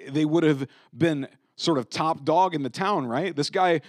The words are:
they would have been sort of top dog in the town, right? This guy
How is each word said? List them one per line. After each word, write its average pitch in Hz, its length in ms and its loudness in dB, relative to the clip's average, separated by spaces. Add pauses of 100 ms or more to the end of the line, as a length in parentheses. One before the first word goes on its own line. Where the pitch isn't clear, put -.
they 147 160 0
would 160 180 2
have 139 240 2 (300)
been 143 300 0 (300)
sort 165 200 0
of 123 120 -2
top 156 360 -2
dog 175 280 2
in 147 100 -4
the 131 60 -4
town, 185 380 -2
right? 156 260 -2
This 143 160 -4
guy 180 400 2